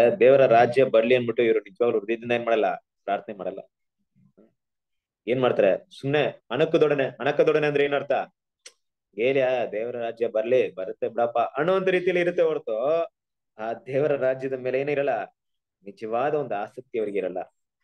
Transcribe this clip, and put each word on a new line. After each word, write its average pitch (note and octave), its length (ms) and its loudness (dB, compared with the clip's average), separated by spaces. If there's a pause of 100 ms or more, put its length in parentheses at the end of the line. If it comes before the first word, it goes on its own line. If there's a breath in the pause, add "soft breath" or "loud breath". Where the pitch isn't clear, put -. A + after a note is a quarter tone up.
(200)
ದೇವರ B2 260 8
ರಾಜ್ಯ A#2+ 380 6
ಬರ್ಲಿ A2+ 320 4
ಅಂದ್ಬಿಟ್ಟು A#2+ 260 0
ಇವ್ರು A2 180 2
ನಿಜವಾಗ್ಲೂ A2 380 -2
ಹೃದಯದಿಂದ A2+ 340 -2
ಏನ್ A#2 120 -2
ಮಾಡಲ್ಲ, G#2 320 0
ಪ್ರಾರ್ಥನೆ - 580 -8
ಮಾಡಲ್ಲ. F#2 240 -8 (1700)
ಏನ್ B2+ 140 0
ಮಾಡ್ತಾರೆ? G#2 600 0
ಸುಮ್ನೆ C#3 500 -2
ಅಣಕದೊಡನೆ. D3 540 2
ಅಣಕದೊಡನೆ D3+ 640 0
ಅಂದ್ರೆ C#3+ 180 0
ಏನ್ C#3+ 100 -2
ಅರ್ಥ? C#3 180 -4 (1040)
ಏಲಿಯ B2+ 300 0 (240)
ದೇವರ A#2 240 -6
ರಾಜ್ಯ A#2 320 -4
ಬರ್ಲಿ, A2 460 0
ಬರುತ್ತೆ F#2+ 340 -8
ಬಿಡಪ್ಪ A#2 300 -2
ಅನ್ನೋಂತ F3 500 0
ರೀತಿಯಲ್ಲಿ F3+ 320 0
ಇರುತ್ತೆ F3 220 0
ಹೊರತು, D3+ 640 -2 (520)
ಆ A2+ 140 -6
ದೇವರ C3+ 440 -2
ರಾಜ್ಯದ C3 360 -2
ಮೇಲೆ B2+ 280 -4
ಏನಿರಲ್ಲ, C#3 560 -4 (480)
ನಿಜವಾದ A2+ 500 -4
ಒಂದು C3 200 -4
ಆಸಕ್ತಿ G#2+ 440 -10
ಅವ್ರಿಗೆ G2+ 200 -4
ಇರಲ್ಲ. F2+ 360 -6 (300)